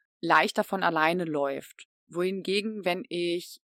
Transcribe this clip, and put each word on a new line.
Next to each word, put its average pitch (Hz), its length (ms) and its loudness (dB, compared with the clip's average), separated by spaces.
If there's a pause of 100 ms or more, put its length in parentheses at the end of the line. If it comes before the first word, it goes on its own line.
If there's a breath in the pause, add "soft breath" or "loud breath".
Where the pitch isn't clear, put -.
(200 soft breath)
leichter 165 440 4
von 190 180 -4
alleine 170 420 2
läuft. 143 600 -4 (220)
Wohingegen, 190 760 -2
wenn 185 240 -2
ich, 175 520 -4 (100)